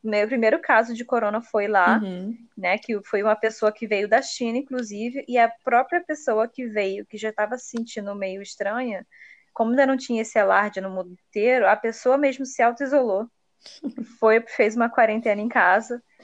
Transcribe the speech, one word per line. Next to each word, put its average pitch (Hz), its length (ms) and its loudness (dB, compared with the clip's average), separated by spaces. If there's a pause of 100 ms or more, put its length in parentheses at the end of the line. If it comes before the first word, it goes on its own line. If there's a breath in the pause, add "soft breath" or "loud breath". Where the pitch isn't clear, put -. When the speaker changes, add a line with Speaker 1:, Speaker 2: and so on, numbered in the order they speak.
Speaker 1:
né, 208 220 0
o 220 40 -4
primeiro 226 320 2
caso 233 340 2
de 233 100 -10
corona 226 380 -2
foi 208 260 -2
lá, 196 300 4
Speaker 2:
Uhum. 190 360 -6 (220)
Speaker 1:
né, 190 220 -2
que 208 260 -6
foi 196 180 -2
uma 214 140 2
pessoa 220 360 0
que 220 140 -10
veio 202 220 -2
da 233 140 4
China, 233 360 -6
inclusive, 247 720 -8
e 247 80 0
a 233 140 6 (140)
própria 262 380 0
pessoa 240 460 -2
que 254 200 -10
veio, 208 360 -4
que 214 140 -16
já 214 140 -6
tava 214 260 -4
se - 120 -16
sentindo 220 440 -8
meio 190 260 -8
estranha, 208 640 -6 (480 loud breath)
como 226 200 0
ainda 269 140 4
não 269 120 2
tinha 233 240 -4
esse 220 160 -2
alarde 196 420 2
no 190 100 -8
mundo 185 200 -8 (180)
inteiro, 226 400 2
a 214 80 6
pessoa 233 400 0
mesmo 269 300 0
se - 160 -2
auto-isolou. 240 640 2 (340)
Speaker 2:
<laughs> - 580 -14
Speaker 1:
Foi, 226 300 6
fez 220 260 0
uma 233 140 2
quarentena 220 540 2
em 226 60 -4
casa, 226 540 2 (220 soft breath)